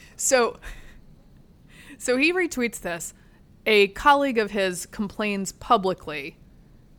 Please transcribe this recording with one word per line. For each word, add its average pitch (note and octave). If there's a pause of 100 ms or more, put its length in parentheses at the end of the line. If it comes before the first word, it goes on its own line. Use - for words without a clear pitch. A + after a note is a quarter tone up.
(160)
So, - (1400)
so B3
he D#4
retweets D#4
this. E3+ (520)
A G#3
colleague C#4+
of G#3
his F#3+
complains G3+
publicly, E3 (600)